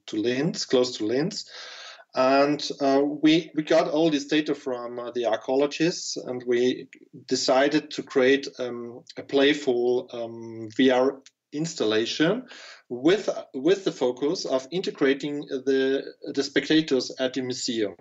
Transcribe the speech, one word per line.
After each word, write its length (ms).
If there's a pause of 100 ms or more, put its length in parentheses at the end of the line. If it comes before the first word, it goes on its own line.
to 100
Linz, 480
close 340
to 80
Linz. 420 (640)
And, 540 (120)
uh, 220
we, 520
we 80
got 260
all 220
this 160
data 280
from, 440
uh, 140
the 120
archaeologists, 920
and 280
we 420 (380)
decided 640
to 100
create, 460 (100)
um, 460 (120)
a 60
playful, 880
um, 640
V 140
R 320 (300)
installation 920 (480)
with, 360 (260)
with 300
the 80
focus 520
of 260
integrating 760
the, 540 (320)
the 80
spectators 760
at 140
the 80
museum. 600